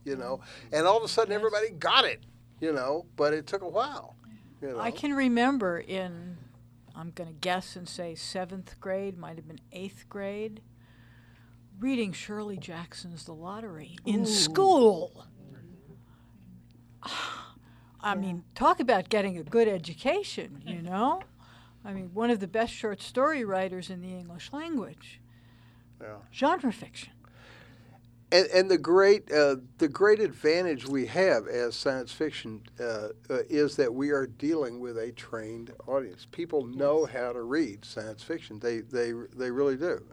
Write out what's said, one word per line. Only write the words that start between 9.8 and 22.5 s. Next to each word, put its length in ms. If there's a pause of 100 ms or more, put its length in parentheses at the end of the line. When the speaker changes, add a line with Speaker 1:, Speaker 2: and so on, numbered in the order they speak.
Speaker 2:
grade, 520 (1160)
reading 340
Shirley 440
Jackson's 720
The 80
Lottery 680
in 180
Speaker 3:
Ooh. 40
Speaker 2:
school. 960 (1800)
<sighs> 20
I 1120
Speaker 3:
Yeah. 20
Speaker 2:
mean, 280 (100)
talk 260
about 280
getting 300
a 40
good 260
education, 1000
you 160
know? 400 (640)
I 80
mean, 220
one 160
of 100
the 80
best 240